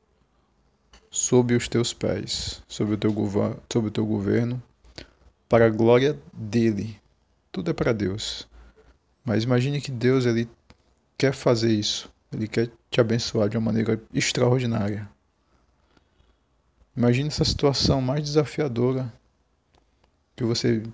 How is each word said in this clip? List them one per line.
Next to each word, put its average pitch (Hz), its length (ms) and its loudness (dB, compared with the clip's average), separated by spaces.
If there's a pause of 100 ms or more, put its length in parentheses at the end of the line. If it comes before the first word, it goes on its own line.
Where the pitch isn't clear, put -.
(1120)
sob 123 420 2
os 120 140 0
teus 117 240 0
pés, - 760 -6
sob 107 280 -4
o 107 40 0
teu 107 140 0
gover-, 104 460 -2 (120)
sob 110 200 0
o - 20 -4
teu 110 140 -2
governo, 107 580 -2 (880)
para 117 160 6
a 113 40 6
glória 123 480 4 (140)
dele. 110 680 -2 (540)
Tudo 175 180 -6
é 160 40 -2
para - 180 0
Deus. 101 560 -4 (800)
Mas 110 180 0
imagine 127 380 0
que - 100 -10
Deus, 127 340 2
ele 117 240 0 (680)
quer 131 160 2
fazer 117 400 2
isso. - 360 -2 (240)
Ele 110 160 -6
quer 120 200 0 (200)
te - 100 2
abençoar 113 480 0
de 110 100 -2
uma 113 60 -2
maneira 113 380 0 (120)
extraordinária. 117 960 0 (1900)
Imagine 123 320 2
essa 156 160 -2
situação 139 560 2
mais 135 220 -2
desafiadora 123 880 -2 (1200)
que - 80 -6
você 117 400 0 (100)